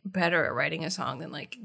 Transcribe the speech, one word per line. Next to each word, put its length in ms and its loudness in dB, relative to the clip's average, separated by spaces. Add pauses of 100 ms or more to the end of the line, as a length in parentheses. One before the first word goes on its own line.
better 400 4
at 80 0
writing 320 0
a 60 -2
song 260 -2
than, 140 -8
like, 340 -10